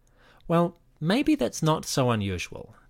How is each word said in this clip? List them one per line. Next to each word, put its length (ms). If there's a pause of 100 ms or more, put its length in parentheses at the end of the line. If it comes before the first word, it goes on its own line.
(480)
Well, 300 (220)
maybe 360
that's 280
not 220
so 260
unusual. 640 (140)